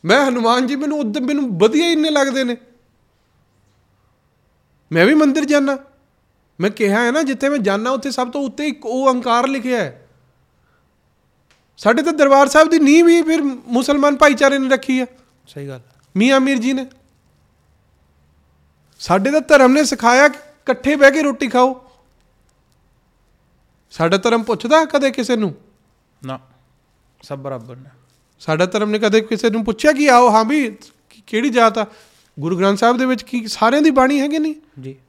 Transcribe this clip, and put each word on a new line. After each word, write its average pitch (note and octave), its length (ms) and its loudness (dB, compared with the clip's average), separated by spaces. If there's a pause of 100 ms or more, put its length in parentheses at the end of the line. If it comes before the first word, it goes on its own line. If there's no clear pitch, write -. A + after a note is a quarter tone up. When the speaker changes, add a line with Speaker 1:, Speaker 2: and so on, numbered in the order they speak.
Speaker 1:
ਮੈਂ C4 240 2
ਹਨੂੰਮਾਨ B3 380 -2
ਜੀ, C#4 100 -6
ਮੈਨੂੰ D4 240 -6
ਉਦ-, A3+ 200 -6
ਮੈਨੂੰ B3+ 380 -4
ਵਧੀਆ A3+ 280 2
ਇੰਨੇ D#4+ 240 -2
ਲੱਗਦੇ C4+ 340 -2
ਨੇ। A#3+ 120 -6 (2250)
ਮੈਂ E3 140 2
ਵੀ C#4 80 4
ਮੰਦਿਰ D4+ 300 2
ਜਾਂਦਾ। C#4 340 0 (840)
ਮੈਂ F#3+ 100 -2
ਕਿਹਾ G#3+ 340 0
ਹੈ A#3+ 60 0
ਨਾ, D4+ 120 0
ਜਿੱਥੇ C4+ 260 -4
ਮੈਂ C#4+ 100 -2
ਜਾਂਦਾ, G#3 320 -2
ਉੱਥੇ C4+ 200 -6
ਸਭ B3 200 -6
ਤੋਂ C#4+ 120 -6
ਉੱਤੇ D4 240 -8
ਇੱਕ C#4+ 200 -8
ਓਂਕਾਰ B3 600 -2
ਲਿਖਿਆ B3+ 300 -4
ਹੈ। D#3 280 -8 (1700)
ਸਾਡੇ A#3+ 260 0
ਤਾਂ E4 100 -2
ਦਰਬਾਰ C#4 360 4
ਸਾਹਿਬ D#4 220 4
ਦੀ E4 80 2
ਨੀਂਹ D#4 260 4
ਵੀ E4+ 180 4
ਫਿਰ D#4+ 200 0
ਮੁਸਲਮਾਨ C4+ 760 -2
ਭਾਈਚਾਰੇ C#4 420 2
ਨੇ C4+ 100 -4
ਰੱਖੀ C4 320 -2
ਆ। B3+ 60 -4 (400)
Speaker 2:
ਸਹੀ C#3 220 -16
ਗੱਲ। C3 120 -16 (360)
Speaker 1:
ਮੀਆਂ C4 240 2
ਮੀਰ C4+ 180 0
ਜੀ B3 140 -4
ਨੇ। C4 140 -6 (2000)
ਸਾਡੇ G3 320 -2
ਤਾਂ D4+ 100 2
ਧਰਮ C4+ 320 6
ਨੇ D4 120 4
ਸਿਖਾਇਆ B3+ 440 2
ਕਿ - 100 -4
ਇਕੱਠੇ - 580 -6
ਬਹਿ C#4 140 6
ਕੇ D#4 120 -2
ਰੋਟੀ C#4 260 -2
ਖਾਓ। B3+ 360 0 (2000)
ਸਾਡਾ E3+ 260 -2
ਧਰਮ A3+ 260 0
ਪੁੱਛਦਾ A#3+ 420 0
ਕਦੇ C#4 260 -2
ਕਿਸੇ B3 260 -4
ਨੂੰ? G3+ 180 -4 (680)
Speaker 2:
ਨਾ, C3 160 -14 (840)
ਸਭ C#3 160 -14
ਬਰਾਬਰ B2+ 380 -14
ਨੇ। C3 140 -20 (480)
Speaker 1:
ਸਾਡਾ D#3+ 280 -2
ਧਰਮ G#3 240 -4
ਨੇ G#3 80 -2
ਕਦੇ A3 220 2
ਕਿਸੇ A3 300 -4
ਨੂੰ A3 140 -4
ਪੁੱਛਿਆ A3+ 280 0
ਕਿ C#4+ 180 2
ਆਓ, B3 200 6
ਹਾਂ A3 140 2
ਵੀ, C4 260 -2 (400)
ਕਿ-, - 160 -20
ਕਿਹੜੀ A#3 240 -4
ਜਾਤ A3+ 280 2
ਆ? G#3+ 80 -4 (540)
ਗੁਰੂ E3+ 180 -4
ਗ੍ਰੰਥ G3 200 0
ਸਾਹਿਬ A#3+ 200 2
ਦੇ B3+ 80 -2
ਵਿੱਚ B3+ 160 -2
ਕੀ A#3 240 -8
ਸਾਰਿਆਂ A#3+ 360 0
ਦੀ D#4 80 4
ਬਾਣੀ C4+ 300 2
ਹੈਗੀ C#4+ 180 -4
ਨਹੀਂ? D#4 160 -4 (260)
Speaker 2:
ਜੀ। B3+ 160 -16 (120)